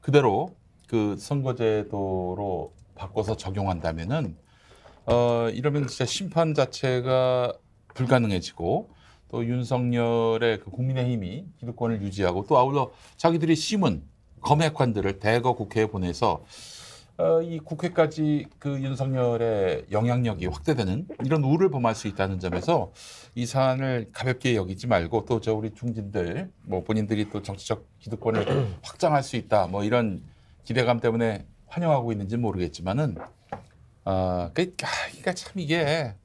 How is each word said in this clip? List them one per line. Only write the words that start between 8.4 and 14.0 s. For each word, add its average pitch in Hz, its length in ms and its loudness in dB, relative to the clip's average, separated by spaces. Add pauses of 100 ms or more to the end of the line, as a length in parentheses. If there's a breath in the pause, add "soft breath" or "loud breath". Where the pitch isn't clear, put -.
또 117 160 -4
윤석열의 117 1160 2
그 95 100 -16
국민의힘이 123 760 -2 (140)
기득권을 117 420 -2
유지하고 95 460 0
또 151 100 6
아울러 135 340 2 (260 loud breath)
자기들이 165 380 4
심은 151 480 0 (380)